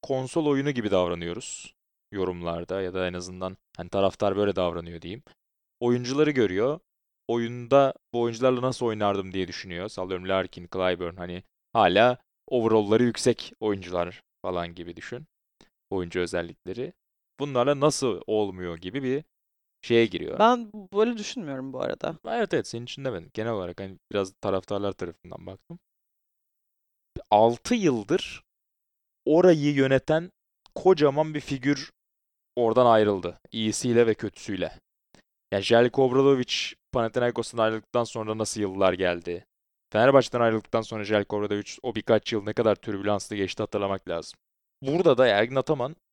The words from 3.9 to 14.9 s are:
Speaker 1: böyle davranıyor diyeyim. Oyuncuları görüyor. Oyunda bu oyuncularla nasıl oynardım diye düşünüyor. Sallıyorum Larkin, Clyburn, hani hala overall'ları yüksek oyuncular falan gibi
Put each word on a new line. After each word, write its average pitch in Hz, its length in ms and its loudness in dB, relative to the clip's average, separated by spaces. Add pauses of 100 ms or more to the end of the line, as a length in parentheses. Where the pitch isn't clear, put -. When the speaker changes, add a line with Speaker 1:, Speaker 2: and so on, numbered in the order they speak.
Speaker 1:
böyle 101 200 2
davranıyor 85 460 -4
diyeyim. 95 200 -12 (580)
Oyuncuları 123 500 2
görüyor. 120 500 0 (480)
Oyunda 120 680 2 (180)
bu 120 80 -2
oyuncularla 120 420 0
nasıl 127 240 -2
oynardım 101 460 -2
diye 92 160 -4
düşünüyor. 90 400 -10
Sallıyorum 92 400 -6
Larkin, 92 440 -2
Clyburn, 90 440 -2
hani 90 260 -10 (300)
hala 110 460 6 (280)
overall'ları 110 560 2
yüksek 120 580 0
oyuncular 90 640 -4 (200)
falan 87 320 -6
gibi 85 220 -14